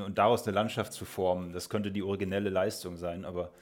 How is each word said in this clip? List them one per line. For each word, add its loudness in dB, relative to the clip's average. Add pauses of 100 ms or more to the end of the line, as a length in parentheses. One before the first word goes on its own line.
und -2
daraus 6
eine 0
Landschaft 0
zu -10
formen, 0
das -8
könnte -2
die -2
originelle 0
Leistung 0
sein, -6
aber -6 (100)